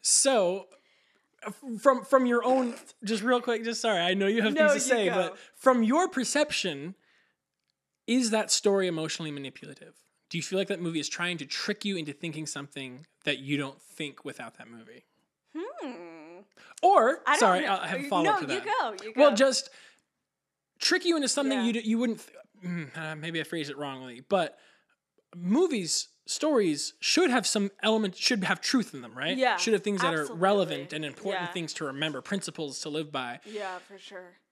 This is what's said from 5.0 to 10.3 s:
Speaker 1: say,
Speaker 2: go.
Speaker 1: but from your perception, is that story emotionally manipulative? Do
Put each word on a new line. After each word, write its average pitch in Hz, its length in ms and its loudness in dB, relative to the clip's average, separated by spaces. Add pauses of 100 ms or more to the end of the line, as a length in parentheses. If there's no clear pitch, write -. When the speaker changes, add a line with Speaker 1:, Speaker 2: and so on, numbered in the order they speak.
Speaker 1:
say, 185 40 4
Speaker 2:
go. - 60 0
Speaker 1:
but 180 240 -2 (180)
from 247 280 4
your 311 240 4
perception, 196 880 -2 (1120)
is 233 220 2
that 220 200 0
story 196 380 4
emotionally 160 420 -4
manipulative? 139 640 -14 (340)
Do - 80 -8